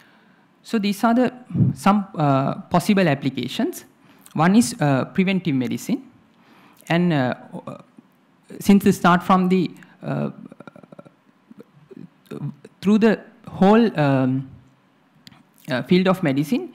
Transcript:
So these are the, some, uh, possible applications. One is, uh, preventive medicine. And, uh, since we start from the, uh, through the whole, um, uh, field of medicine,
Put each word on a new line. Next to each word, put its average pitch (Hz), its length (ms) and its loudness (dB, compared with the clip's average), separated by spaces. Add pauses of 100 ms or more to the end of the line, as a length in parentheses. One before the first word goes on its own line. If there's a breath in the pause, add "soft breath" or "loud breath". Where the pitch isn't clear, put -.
(640 soft breath)
So - 160 -4
these 202 240 -2
are 233 120 2
the, 247 200 0 (400)
some, 196 400 0
uh, 143 400 0 (160)
possible 185 380 2
applications. 139 760 -4 (500 loud breath)
One 170 200 2
is, 233 260 2
uh, 139 260 0
preventive 185 500 -2
medicine. 131 480 -4 (840 soft breath)
And, 175 220 2
uh, 131 220 0 (1300)
since 202 220 4
we 196 100 4
start 180 300 2
from 185 280 2
the, 185 200 0 (320 loud breath)
uh, 143 280 -6 (2500)
through 208 180 2
the 214 220 2 (260)
whole, 208 540 2
um, 131 500 0 (1200)
uh, 123 120 -4
field 185 260 2
of 185 140 0
medicine, 160 520 -4